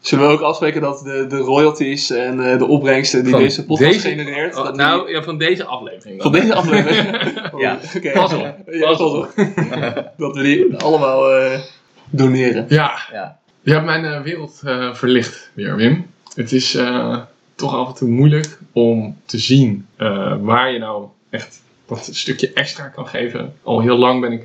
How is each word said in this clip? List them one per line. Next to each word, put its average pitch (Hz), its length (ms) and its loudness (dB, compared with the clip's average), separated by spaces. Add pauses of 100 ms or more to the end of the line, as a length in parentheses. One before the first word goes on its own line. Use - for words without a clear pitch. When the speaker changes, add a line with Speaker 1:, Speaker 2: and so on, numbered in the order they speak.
Speaker 1:
Zullen 143 260 2
we 147 60 6
ook 151 80 2
afspreken 156 400 0
dat 143 240 -4
de, 135 240 -4
de 139 80 -4
royalties 139 720 2
en, 127 300 -2 (120)
eh, 127 60 4
de 127 80 2
opbrengsten 135 560 2
die 127 100 2
Speaker 2:
Van 131 100 6
Speaker 1:
deze 143 220 0
podcast 160 380 4
Speaker 2:
deze 170 140 -2
Speaker 1:
genereert, 147 400 -6
Speaker 2:
oh, 135 80 -4
Speaker 1:
dat 135 120 -6
Speaker 2:
nou, 160 300 0
Speaker 1:
die - 80 -8
Speaker 2:
ja, 156 80 -4
van 160 160 -8
deze 175 260 0
aflevering 107 580 -14
Speaker 1:
Van - 100 4
Speaker 2:
dan. - 80 6
Speaker 1:
deze 226 140 4
aflevering? 196 580 2 (200)
Speaker 2:
<laughs> 214 200 -10
Speaker 1:
Oh, 143 80 -8
Speaker 3:
Ja. 104 180 -2 (180)
Speaker 1:
oké. 165 160 -4
Speaker 2:
Pas 185 200 2
op. 147 80 -2 (260)
Speaker 1:
Ja, 160 200 -2
Speaker 2:
Pas 160 100 4
Speaker 1:
pas - 40 -2
Speaker 2:
op. 151 160 0
Speaker 1:
op. 170 200 -6
<laughs> 143 840 -4
Dat 139 180 -6
we 139 60 -4
die 147 340 2
allemaal, 135 560 2
eh, 131 260 2 (520)
doneren. 127 580 2
Speaker 2:
Ja. 147 240 4 (200)
Speaker 3:
Ja. 98 260 -12 (240)
Speaker 2:
Je 143 100 2
hebt 156 120 2
mijn, 165 200 -2
eh, 151 160 -6
wereld, 151 440 -12
eh, 127 300 -4
verlicht 120 600 0
weer, 98 220 -6
Wim. 131 300 2 (280)
Het 117 180 -4
is, 131 220 0
eh, 123 440 -2 (360)
toch 139 200 -6
af 127 140 -2
en 131 60 -12
toe 127 140 -4
moeilijk 147 500 2 (140)
om 113 520 0
te - 140 -8
zien, 117 480 2 (100)
eh, 101 440 -2
waar 120 320 2
je 120 60 -4
nou 107 260 -8 (260)
echt - 320 -12 (240)
dat - 260 -10
stukje - 400 -4
extra 143 360 -6
kan - 200 -14
geven. 120 540 -8
Al 113 180 -2
heel 120 160 4
lang 127 240 4
ben 123 120 -2
ik 117 120 -8